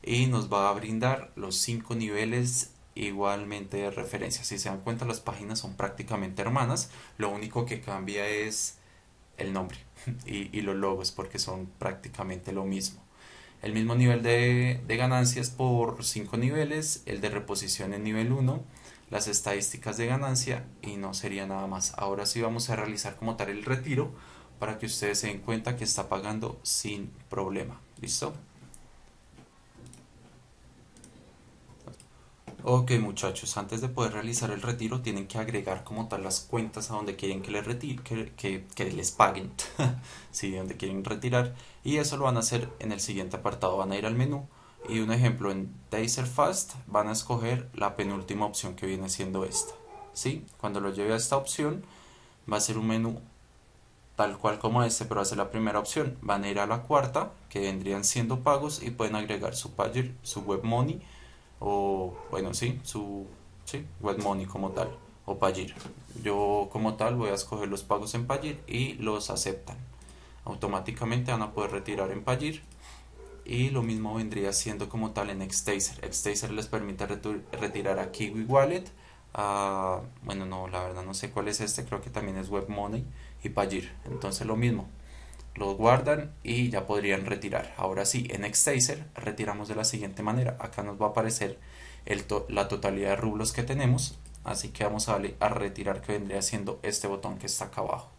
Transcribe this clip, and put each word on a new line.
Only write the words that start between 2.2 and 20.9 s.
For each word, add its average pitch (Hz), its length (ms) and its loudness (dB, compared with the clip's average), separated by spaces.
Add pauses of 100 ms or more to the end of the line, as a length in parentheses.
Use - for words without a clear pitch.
igualmente 101 800 0
de 101 140 0
referencia. - 520 -4
Si 98 160 -4
se 98 100 -2
dan 98 120 -4
cuenta, 117 240 -2
las 113 160 -2
páginas 104 380 -4
son 98 160 -8
prácticamente 98 680 -4
hermanas, 123 500 0 (260)
lo 104 120 0
único 107 360 -2
que 113 140 -4
cambia 101 480 -2
es 107 500 -2 (600)
el 95 160 -2
nombre 92 240 -2 (280)
<laughs> 123 220 -6
y, 101 280 -4
y 107 60 0
los 98 140 0
logos, 95 380 0
porque 95 260 -6
son 92 280 -4 (120)
prácticamente 95 720 -6
lo 95 140 -2
mismo. 95 360 -2 (600)
El 107 120 -4
mismo 113 220 4
nivel 120 260 8
de, 123 640 6
de 117 120 2
ganancias 127 520 4
por 120 540 2
cinco 104 320 -2
niveles, 151 680 2
el 101 160 -4
de 107 80 0
reposición 101 640 -2
en 104 100 -4
nivel 110 300 2
uno, 135 280 4 (500)
las 104 160 0
estadísticas 104 680 0
de 117 100 2
ganancia 127 580 0 (160)
y 104 140 -6